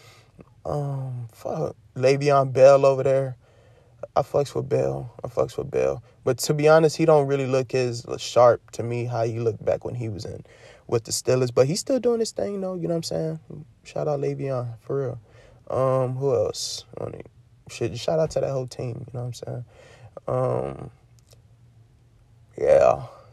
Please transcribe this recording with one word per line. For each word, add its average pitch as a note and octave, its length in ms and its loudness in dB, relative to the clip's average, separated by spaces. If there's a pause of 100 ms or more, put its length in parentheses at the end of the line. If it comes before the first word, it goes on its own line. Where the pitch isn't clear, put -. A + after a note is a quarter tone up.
(640)
Um, C3+ 640 -6
fuck. - 440 -8 (200)
Le'Veon C#3 560 4
Bell C3+ 340 8
over C3+ 180 4
there. C3+ 340 0 (800)
I - 60 4
fucks C#3+ 320 -2
with C3 160 -4
Bell. C3 440 -2 (100)
I - 40 -8
fucks C2+ 300 -4
with C2+ 140 -8
Bell. C2 320 -2 (200)
But C3 160 0
to - 140 -2
be D3 140 2
honest, D#3+ 280 6
he E3 100 0
don't D3+ 220 6
really C3+ 200 -2
look C3 260 0
as B2 320 -2 (120)
sharp - 540 4
to - 120 -8
me A#2 220 -4
how A#2+ 180 -4
he A#2 160 -4
looked A2+ 240 -4
back - 200 -2
when - 120 -8
he A#2+ 140 -6
was G#2 160 -10
in - 200 -14 (420)
with A#2 180 -2
the A2 60 -12
Steelers. B2+ 420 0
But B2+ 140 4
he's F3+ 120 -4
still C4 200 -2
doing A#3 200 0
his A3 120 -4
thing, G3+ 300 -6
though. F#3 140 -8
You E3+ 80 -8
know E3+ 100 -4
what E3+ 40 -2
I'm E3 60 -6
saying? D#3+ 360 -6 (440)
Shout D3+ 240 -8
out C#3+ 120 -2
Le'Veon, C3+ 600 -6
for - 180 -6
real. C3 220 -6 (500)
Um, C3 460 0
who C3+ 180 0
else? - 520 -4 (140)
I - 60 -8
mean, - 180 -12 (460)
shit, - 280 -6
shout D#3+ 220 -2
out D#3+ 120 0
to C#3 100 -2
that C#3 100 -2
whole C3 160 -4
team. B2 400 -10
You B2 120 -12
know A#2+ 60 -8
what - 0 -
I'm B2 80 -8
saying? B2 320 -12 (640)
Um, B2+ 640 -4 (1700)
yeah. C#2 460 4 (300)